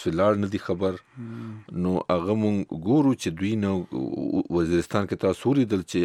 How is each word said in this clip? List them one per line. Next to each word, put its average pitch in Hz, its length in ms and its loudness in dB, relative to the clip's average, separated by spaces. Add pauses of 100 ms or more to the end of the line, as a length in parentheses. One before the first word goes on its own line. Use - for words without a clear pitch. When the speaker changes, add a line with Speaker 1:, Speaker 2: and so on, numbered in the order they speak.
Speaker 1:
ولاړ 98 380 2
نه 98 100 -2
دي 95 120 -2
خبر. 92 300 -2 (220)
Speaker 2:
مم. 113 320 -12 (320)
Speaker 1:
نو 90 100 2 (220)
هغه 90 280 0
موږ 104 140 2 (300)
ګورو 139 280 6
چې - 140 -4 (120)
دوی 101 120 0 (120)
نه، 98 80 2 (840)
وزیرستان 85 500 2
کې 92 100 -4 (100)
تاسو 95 240 0
ولیدل 110 320 2
چې - 220 -6